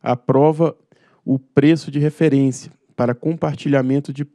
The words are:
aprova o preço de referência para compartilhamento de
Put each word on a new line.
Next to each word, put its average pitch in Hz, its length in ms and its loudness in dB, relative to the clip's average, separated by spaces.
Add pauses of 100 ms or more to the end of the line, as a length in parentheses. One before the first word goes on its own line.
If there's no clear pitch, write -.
aprova 139 720 0 (480)
o 131 160 -2
preço 151 500 2
de 143 100 -4
referência 139 720 0 (240)
para 120 220 -2
compartilhamento 143 960 -2
de 139 240 -8